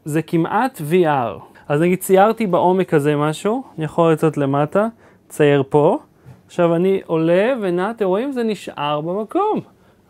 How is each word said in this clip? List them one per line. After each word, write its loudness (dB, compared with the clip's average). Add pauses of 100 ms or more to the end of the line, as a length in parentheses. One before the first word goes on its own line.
זה -2
כמעט -2
V -2 (120)
R. -2 (260)
אז 0
נגיד 2
ציירתי 2
בעומק 0
הזה 2
משהו, -2 (140)
אני -6
יכול 2
לצאת 0
למטה, 0 (420)
צייר 2
פה, 2 (460)
עכשיו 0
אני 0
עולה 0
ונע, -4
אתם -4
רואים? -2
זה -4
נשאר -6
במקום. -4 (500)